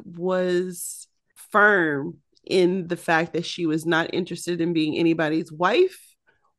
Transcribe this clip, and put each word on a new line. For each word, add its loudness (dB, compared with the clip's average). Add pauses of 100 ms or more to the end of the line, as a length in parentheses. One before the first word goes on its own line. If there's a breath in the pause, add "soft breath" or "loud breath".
was -4 (440)
firm 4 (280)
in 2
the -6
fact -2
that -4
she -6
was -2
not 0
interested -6
in -2
being 0
anybody's 0
wife 0 (440)